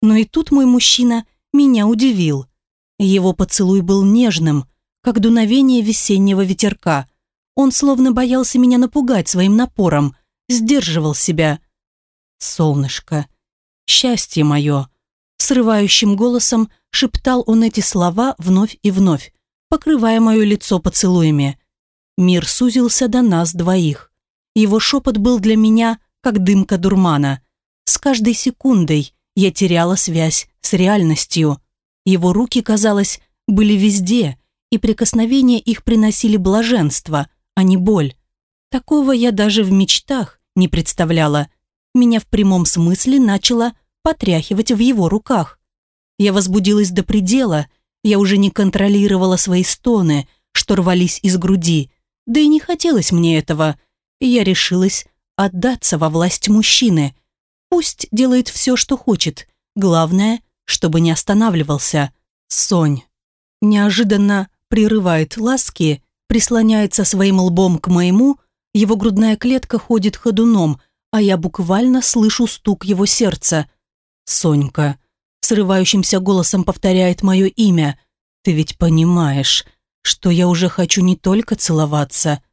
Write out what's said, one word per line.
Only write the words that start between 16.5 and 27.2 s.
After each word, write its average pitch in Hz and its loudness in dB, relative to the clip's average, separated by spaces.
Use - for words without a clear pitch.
шептал - -2
он 226 2
эти 226 0
слова 190 -2
вновь 185 0
и 208 0
вновь, 185 0
покрывая 233 0
мое 220 2
лицо 202 -2
поцелуями. 160 0
Мир 180 0
сузился 247 0
до 247 0
нас 170 0
двоих. 170 -2
Его 214 2
шепот 262 -2
был 226 2
для 214 2
меня, 220 2
как 208 -2
дымка 196 2
дурмана. 170 0